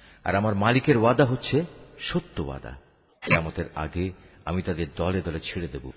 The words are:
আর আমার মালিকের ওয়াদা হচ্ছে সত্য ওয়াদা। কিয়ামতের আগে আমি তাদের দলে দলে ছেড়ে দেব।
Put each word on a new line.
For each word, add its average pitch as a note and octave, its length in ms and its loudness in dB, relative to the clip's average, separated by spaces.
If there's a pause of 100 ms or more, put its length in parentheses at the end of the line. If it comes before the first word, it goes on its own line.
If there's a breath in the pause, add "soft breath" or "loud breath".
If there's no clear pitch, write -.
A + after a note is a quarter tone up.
(240 soft breath)
আর F2 100 0
আমার G#2 200 2
মালিকের A#2+ 420 4
ওয়াদা A#2 280 6
হচ্ছে B2+ 400 0 (360)
সত্য - 420 -4
ওয়াদা। C2+ 340 -8 (500)
কিয়ামতের E2 380 0 (100)
আগে F2 380 -4 (320 loud breath)
আমি F2 180 -2
তাদের E2+ 240 -2 (100)
দলে F#2 260 0
দলে D#2+ 180 -6
ছেড়ে E2+ 280 -8
দেব। C2 280 -10